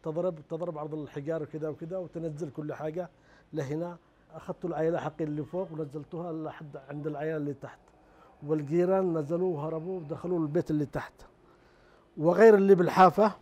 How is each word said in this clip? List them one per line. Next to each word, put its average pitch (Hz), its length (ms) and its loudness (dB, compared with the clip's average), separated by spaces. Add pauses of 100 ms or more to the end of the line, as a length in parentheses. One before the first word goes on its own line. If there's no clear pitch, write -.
تضرب، 165 360 -4 (100)
تضرب 165 280 -6
عرض 151 160 -8
الحجار 151 500 -6
وكذا 151 260 -8
وكذا، 165 280 -10
وتنزل 165 520 -8
كل 151 240 -8
حاجة 156 360 -8 (440)
لهنا. 156 440 -6 (360)
أخذت 165 320 -12
العائلة 160 340 0
حقي 151 240 -6
اللي 151 200 -4
فوق 175 280 -8
ونزلتوها 156 600 -10
لحد 156 440 -12
عند 143 300 -10
العائلة 156 300 -4
اللي 147 160 -4
تحت، - 260 -14 (640)
والجيران 165 760 0
نزلوا 170 380 -2
وهربوا 160 440 -6
ودخلوا 170 400 -4
البيت 156 320 0
اللي 151 140 0
تحت، - 280 -10 (1040)
وغير 180 380 8
اللي 196 200 8
بالحافة. 185 680 6